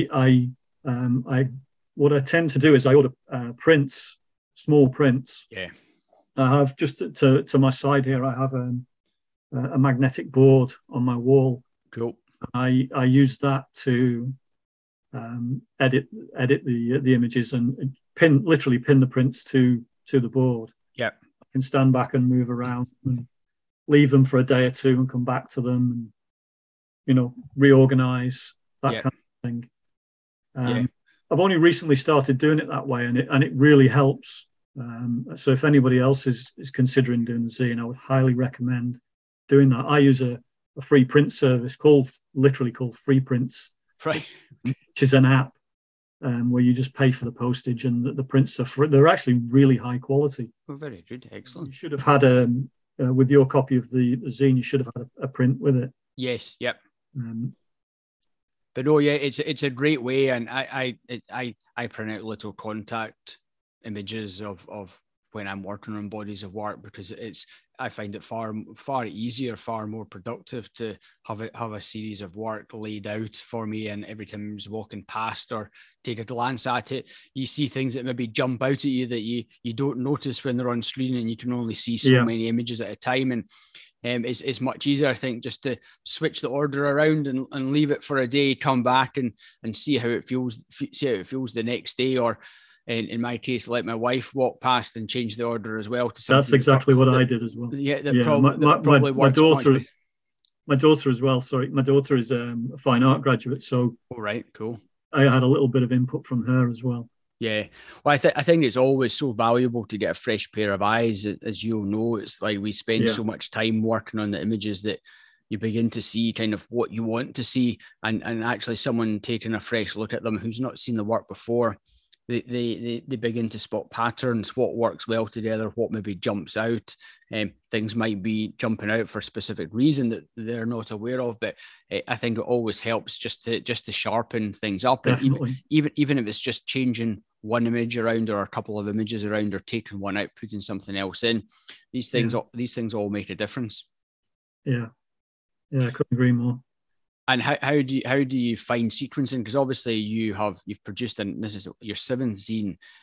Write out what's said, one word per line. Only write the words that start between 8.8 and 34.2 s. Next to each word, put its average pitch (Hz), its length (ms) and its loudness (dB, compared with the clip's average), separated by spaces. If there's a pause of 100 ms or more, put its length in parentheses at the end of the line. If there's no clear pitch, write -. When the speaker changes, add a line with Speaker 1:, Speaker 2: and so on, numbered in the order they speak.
Speaker 1:
a, 127 60 -4 (160)
a 135 60 0
magnetic 131 520 2
board 131 400 6 (200)
on 120 100 -2
my 123 160 0
wall. 127 460 2 (260)
Speaker 2:
Cool. 117 260 -8 (380)
Speaker 1:
I, 127 400 2
I 131 120 0
use 131 340 4
that 135 260 0 (120)
to, 123 540 0 (800)
um, 120 520 -8 (160)
edit, 135 280 0 (300)
edit 139 260 0
the, 120 360 -2
the 131 160 4
images 120 380 0
and 127 440 -2 (180)
pin, 147 300 6
literally 139 320 2
pin 135 220 4
the 131 80 6
prints 131 380 -2
to, 123 380 2 (220)
to 139 140 2
the 120 100 -2
board. 120 420 -2 (240)
Speaker 2:
Yeah. 113 140 -2 (320)
Speaker 1:
I - 100 -20
can 131 120 -2
stand 131 300 4
back 123 200 0
and 127 160 2
move 127 200 2
around 123 380 -4 (180)
and 123 200 -2 (600)
leave 147 240 6
them 135 120 8
for 131 140 2
a 127 80 4
day 127 200 4
or 123 60 0
two 131 200 2
and 127 180 2
come 123 160 -4
back 123 240 -4
to - 120 -6
them 123 300 0
and, 117 220 -8 (920)
you 135 80 4
know, 127 180 2 (220)
reorganize, 131 1000 6 (300)
that 139 100 0
Speaker 2:
Yeah. 110 80 -4
Speaker 1:
kind - 120 -2
of - 360 -10
thing. 120 200 -8 (840)
Um, 127 120 -2
Speaker 2:
Yeah. 123 180 0 (460)
Speaker 1:
I've 151 80 2
only 190 180 4
recently 165 380 4
started 135 420 4
doing 151 220 4
it 156 100 -6
that 139 180 -6
way, 120 180 -2
and 123 120 0
it, 127 140 0
and 139 120 6
it - 120 0
really 139 320 8
helps. 135 580 0 (340)